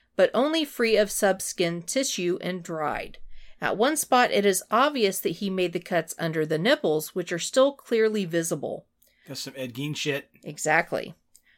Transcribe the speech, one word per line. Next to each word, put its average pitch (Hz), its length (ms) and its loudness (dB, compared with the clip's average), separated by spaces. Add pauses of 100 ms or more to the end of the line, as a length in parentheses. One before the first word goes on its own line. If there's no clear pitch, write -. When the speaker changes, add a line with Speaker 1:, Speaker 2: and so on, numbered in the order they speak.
(160)
Speaker 1:
but 185 180 4
only 302 320 2
free 226 320 2
of 202 140 4
subskin 175 720 0
tissue 190 580 -2
and 180 220 -6
dried. 156 560 -6 (400)
At - 180 0
one 262 180 4
spot, 254 360 4
it 202 140 4
is 190 260 2
obvious 240 480 2
that - 180 -2
he 196 120 -4
made 185 240 0
the 180 60 -4
cuts 170 380 -4
under 160 280 -2
the 156 120 0
nipples, 170 560 0
which 175 180 -6
are 170 80 -2
still 269 340 2
clearly 220 520 0
visible." 160 600 -4 (400)
Speaker 2:
That's 135 140 -10
some 139 140 -12
Ed 131 180 -8
Gein 143 220 -6
shit. 143 340 -4 (140)
Speaker 1:
Exactly. 151 720 -2 (440)